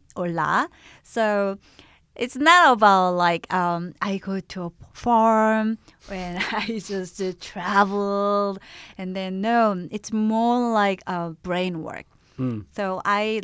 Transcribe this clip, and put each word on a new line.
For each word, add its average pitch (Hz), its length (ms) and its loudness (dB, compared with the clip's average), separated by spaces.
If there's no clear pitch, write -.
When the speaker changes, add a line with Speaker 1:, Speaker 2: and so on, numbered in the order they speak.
Speaker 1:
a - 80 -8
lot. 170 480 -2
So 202 560 -2
it's 247 200 -6
not 311 380 6
about, 196 420 6
like, 175 380 0
um, 175 480 -2
I 196 160 -2
go 190 240 -6
to 180 240 -12
a 170 60 -8
farm 220 840 2
and 180 260 -8
<laughs> - 40 -8
I 214 340 -4
just, 190 360 -8
uh, 185 180 -2
traveled 202 1200 0
and 185 180 -8
then, 190 240 -6
no, 214 500 0
it's - 220 -10
more 226 600 0
like, 202 340 2
uh, 175 220 -4
brain 180 380 -2
work. - 240 -12
Speaker 2:
Mm. 117 280 -4
Speaker 1:
So 190 300 -4
I 214 380 0